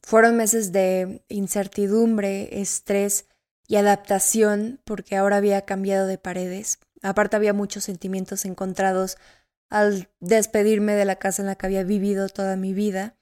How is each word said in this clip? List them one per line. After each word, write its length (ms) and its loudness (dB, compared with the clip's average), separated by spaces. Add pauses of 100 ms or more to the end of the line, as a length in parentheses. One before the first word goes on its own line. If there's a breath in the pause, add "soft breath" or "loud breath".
Fueron 320 6
meses 380 0
de 560 0
incertidumbre, 1300 0
estrés 640 -2 (420)
y 100 2
adaptación, 1040 2
porque 320 -8
ahora 220 2
había 260 2
cambiado 440 -2
de 100 -4
paredes. 640 -8 (220)
Aparte 360 0
había 160 2
muchos 320 -4
sentimientos 580 -6
encontrados 760 -2 (520 soft breath)
al 400 2 (100)
despedirme 760 2
de 100 2
la 100 0
casa 260 -4
en 60 -4
la 80 -4
que 100 -10
había 180 -2
vivido 440 0
toda 300 -4
mi 160 -4
vida. 480 -4